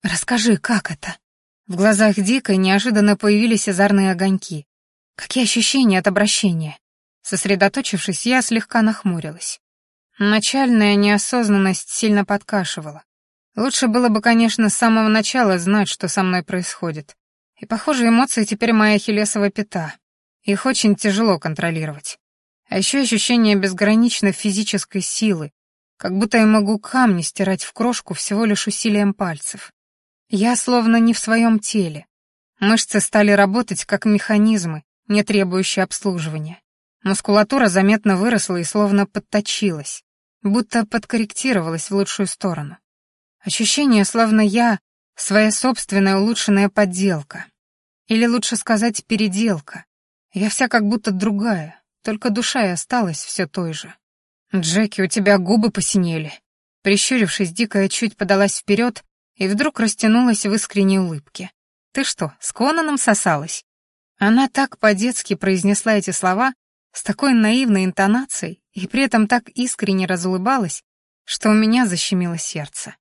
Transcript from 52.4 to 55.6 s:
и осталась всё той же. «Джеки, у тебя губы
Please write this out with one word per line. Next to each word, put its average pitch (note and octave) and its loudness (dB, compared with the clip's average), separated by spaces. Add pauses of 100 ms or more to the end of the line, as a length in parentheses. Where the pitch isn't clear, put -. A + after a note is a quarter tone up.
и F#3 0
осталась F3+ -4
всё - -6
той E3 -6
же. - -14 (600)
«Джеки, F#3+ 0
у F#3 0
тебя G3+ 2
губы G#3+ 2